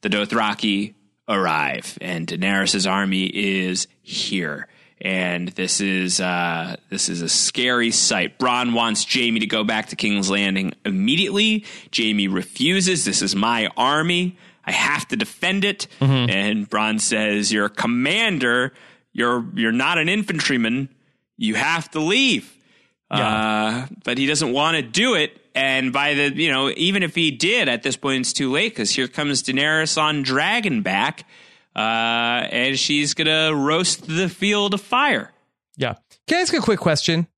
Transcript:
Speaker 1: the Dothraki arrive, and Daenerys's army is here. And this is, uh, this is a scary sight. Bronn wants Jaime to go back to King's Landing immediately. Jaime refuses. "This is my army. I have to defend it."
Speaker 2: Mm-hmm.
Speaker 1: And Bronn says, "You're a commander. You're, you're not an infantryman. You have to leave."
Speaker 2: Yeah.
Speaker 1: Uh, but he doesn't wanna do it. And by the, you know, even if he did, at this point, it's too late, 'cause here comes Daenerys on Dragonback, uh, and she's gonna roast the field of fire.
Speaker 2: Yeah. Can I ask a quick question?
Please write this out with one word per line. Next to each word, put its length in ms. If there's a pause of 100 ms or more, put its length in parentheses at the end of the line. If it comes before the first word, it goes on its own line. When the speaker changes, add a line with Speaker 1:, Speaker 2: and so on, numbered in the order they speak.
Speaker 1:
the 80
Dothraki 840 (340)
arrive, 720
and 260
Daenerys's 580
army 400
is 640 (160)
here. 640 (340)
And 480
this 320
is, 400
uh, 540 (140)
this 200
is 140
a 60
scary 640
sight. 460
Bronn 360
wants 380
Jaime 280
to 80
go 160
back 260
to 60
King's 340
Landing 440 (120)
immediately. 800 (300)
Jaime 320
refuses. 800
"This 180
is 120
my 400
army. 640 (300)
I 40
have 380
to 80
defend 480
it." 200 (140)
Speaker 2:
Mm-hmm. 320
Speaker 1:
And 380
Bronn 320
says, 500
"You're 140
a 40
commander. 1040 (400)
You're, 400
you're 200
not 260
an 100
infantryman. 800 (480)
You 180
have 360
to 80
leave." 520 (600)
Speaker 2:
Yeah. 160
Speaker 1:
Uh, 600 (160)
but 140
he 80
doesn't 280
wanna 280
do 320
it. 260 (140)
And 400
by 220
the, 200
you 160
know, 240
even 280
if 120
he 160
did, 380
at 140
this 120
point, 260
it's 120
too 180
late, 240
'cause 160
here 160
comes 360
Daenerys 580
on 240
Dragonback, 960 (540)
uh, 40 (680)
and 300
she's 340
gonna 400
roast 540
the 220
field 440
of 80
fire. 500 (460)
Speaker 2:
Yeah. 160 (340)
Can 120
I 20
ask 140
a 40
quick 200
question? 480 (100)